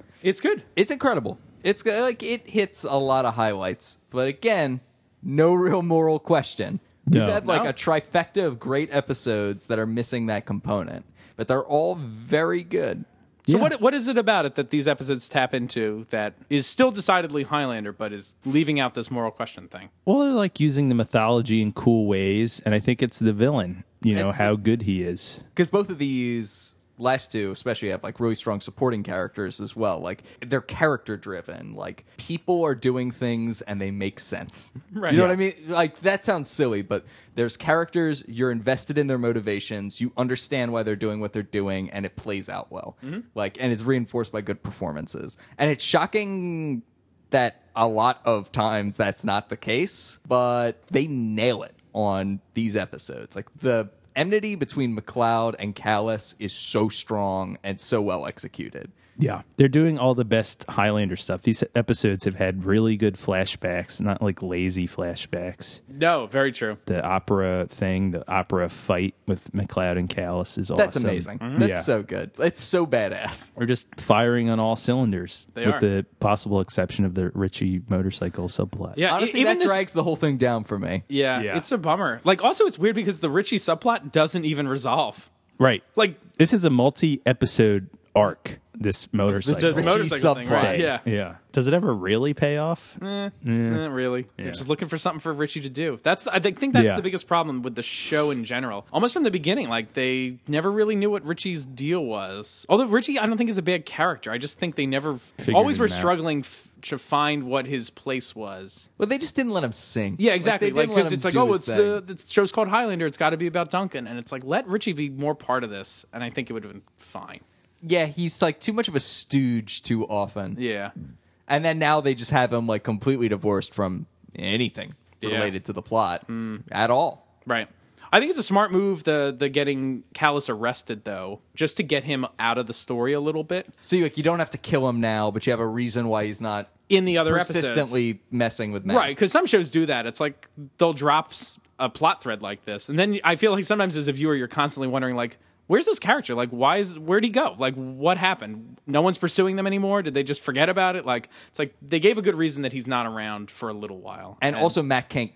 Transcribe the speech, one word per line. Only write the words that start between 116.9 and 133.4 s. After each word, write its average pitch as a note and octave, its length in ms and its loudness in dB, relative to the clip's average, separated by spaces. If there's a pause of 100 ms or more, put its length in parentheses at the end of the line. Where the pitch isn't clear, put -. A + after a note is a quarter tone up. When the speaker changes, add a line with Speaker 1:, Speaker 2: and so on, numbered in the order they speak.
Speaker 1:
fine. - 440 -18 (460)
Speaker 2:
Yeah, E3 200 2
he's, D#3+ 340 -4
like, D#3+ 200 2
too - 120 -2
much A3 160 -2
of D#3+ 80 -4
a C3+ 40 2
stooge A#2+ 840 0
too A2+ 240 0
often. G2 520 -4
Speaker 1:
Yeah. G#2 340 -4 (540)
Speaker 2:
And D3 160 2
then D#3+ 160 0
now D3+ 220 4
they C#3 140 2
just A#2 160 -4
have B2+ 200 4
him, A#2 160 0
like, G#2+ 160 0
completely A#2+ 460 0
divorced G2+ 460 0
from F#2+ 320 -2 (280)
anything G#2+ 600 -4 (260)
Speaker 1:
Yeah. G#2+ 160 -6
Speaker 2:
related G2+ 300 -2
to G#2+ 60 -8
the F#2+ 100 -6
plot G2 460 0
Speaker 1:
Mm. A2+ 420 -8
Speaker 2:
at A2 200 2
all. C#3 360 0 (200)
Speaker 1:
Right. A#2 220 -2 (440)
I G3+ 80 8
think D4 100 0
it's E4 80 0
a A3+ 60 0
smart G3 280 2
move, F#3 320 0
the, C#3+ 320 0
the C#3 120 0
getting C3+ 560 -2 (100)
Callus D3 340 2
arrested, A2+ 560 -4
though, G2 360 -8 (140)
just D#3 240 0
to G#3+ 40 0
get C#3+ 220 0
him C3+ 220 -2 (120)
out A#2 200 2
of A#2+ 100 -4
the A2+ 60 -6
story B2 380 -2
a D3 80 0
little D#3 240 -2